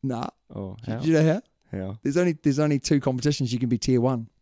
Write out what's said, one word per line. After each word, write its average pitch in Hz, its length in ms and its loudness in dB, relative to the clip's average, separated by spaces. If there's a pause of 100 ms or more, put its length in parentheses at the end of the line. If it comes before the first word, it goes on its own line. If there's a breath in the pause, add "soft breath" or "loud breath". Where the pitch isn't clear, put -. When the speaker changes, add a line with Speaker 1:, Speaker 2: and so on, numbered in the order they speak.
Speaker 1:
Nah. 123 240 -4 (280)
Speaker 2:
Oh, 98 300 -10
Speaker 1:
Do, 110 80 -6
Speaker 2:
how? 113 60 -6
Speaker 1:
do 143 100 -2
you 160 60 4
know 156 180 6
how? 202 80 0 (300)
Speaker 2:
How? 98 320 -6
Speaker 1:
There's 143 160 0
only, 180 140 2
there's 143 260 0
only 147 200 2
two 143 220 0
competitions 131 540 -2
you 120 40 0
can 120 120 0
be 120 80 2
tier 127 240 2
one. 120 260 0 (140)